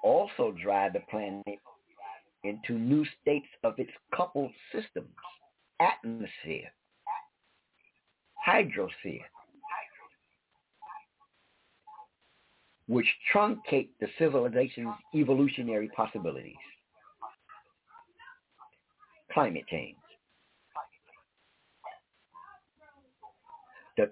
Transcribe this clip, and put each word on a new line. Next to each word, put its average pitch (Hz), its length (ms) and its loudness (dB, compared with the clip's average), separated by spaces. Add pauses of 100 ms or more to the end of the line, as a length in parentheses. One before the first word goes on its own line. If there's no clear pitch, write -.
also 127 580 4
drive 98 300 4
the 98 180 -2
planet 101 500 -6 (840)
into 107 260 -6
new 127 340 4 (160)
states 147 260 0 (180)
of 113 140 2
its - 120 -4 (240)
coupled 143 360 -2 (200)
systems, - 380 -8 (720)
atmosphere, 113 920 -2 (1800)
hydrosphere, 104 800 0 (3500)
which 117 200 2 (260)
truncate - 560 2 (100)
the 104 80 -4 (100)
civilization's 123 800 2 (180)
evolutionary 131 760 2
possibilities. 82 640 -4 (2750)
Climate 104 360 0
change. - 280 -8 (4000)
The 104 140 2